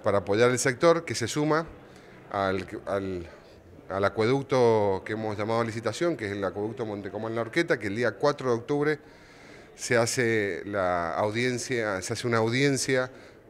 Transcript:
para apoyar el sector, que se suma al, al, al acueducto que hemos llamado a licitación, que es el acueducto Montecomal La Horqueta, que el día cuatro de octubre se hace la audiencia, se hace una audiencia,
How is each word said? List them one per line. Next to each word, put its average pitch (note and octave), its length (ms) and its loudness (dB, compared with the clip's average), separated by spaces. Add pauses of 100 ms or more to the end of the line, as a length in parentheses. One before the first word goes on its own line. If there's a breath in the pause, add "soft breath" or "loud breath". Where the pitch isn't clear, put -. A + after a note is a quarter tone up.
para G2+ 140 2
apoyar G#2 340 4
el B2 80 0
sector, E3 460 2
que A#2 100 -6
se A2+ 140 -2
suma D3+ 360 0 (680 loud breath)
al, F#2+ 340 0 (200)
al, F#2+ 380 -4 (640 loud breath)
al F#2+ 160 0
acueducto A2+ 1000 4
que G#2+ 80 -6
hemos G#2+ 240 -4
llamado A2 240 0
a - 20 0
licitación, A2+ 540 -2
que A2 80 -6
es G2+ 80 -4
el G2+ 100 -4
acueducto G#2 420 -4
Montecomal G#2 480 -6
La A#2 80 -2
Horqueta, D3 380 -2
que G#2 80 -6
el G2 80 -4
día A#2 160 0
cuatro C3+ 380 -2
de A#2+ 80 2
octubre D3 420 -2 (720 loud breath)
se - 220 0
hace A2+ 720 2
la F2+ 480 0
audiencia, A2+ 880 -2
se - 100 -8
hace A#2 160 -4
una A#2 120 2
audiencia, B2+ 680 2 (400 loud breath)